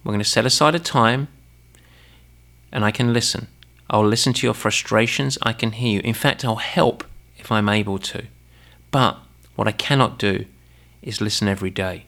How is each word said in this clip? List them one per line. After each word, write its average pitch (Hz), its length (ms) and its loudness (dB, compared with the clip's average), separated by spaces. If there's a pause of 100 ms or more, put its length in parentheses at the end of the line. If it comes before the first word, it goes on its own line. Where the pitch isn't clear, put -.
We're 104 80 -4
gonna 104 120 -2
set 113 220 2
aside 151 280 4
a 170 40 -2
time, 131 500 2 (1400)
and 107 140 -2
I 107 60 2
can 120 220 0
listen. - 360 -2 (400)
I'll 107 180 4
listen 117 280 2
to - 120 -2
your 113 80 0
frustrations. 117 880 0
I 113 120 -2
can 113 180 -4
hear 113 220 0
you. 98 60 0
In 113 140 -2
fact, - 300 -2
I'll 110 120 0
help - 480 0 (340)
if - 120 -14
I'm 104 200 2
able 101 280 0
to. - 260 -10 (640)
But 127 280 2 (360)
what 107 120 -2
I 107 60 0
cannot - 460 0
do 101 260 0 (560)
is - 220 -8
listen 107 260 0
every 95 220 -2
day. 92 380 -6